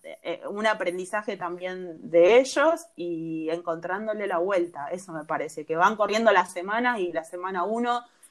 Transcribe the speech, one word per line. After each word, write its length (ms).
eh, 200
eh, 240
un 200
aprendizaje 680
también 720
de 300
ellos 560
y 540
encontrándole 760
la 120
vuelta, 520
eso 220
me 120
parece, 400
que 100
van 200
corriendo 360
las 200
semanas 480
y 120
la 120
semana 400
uno 400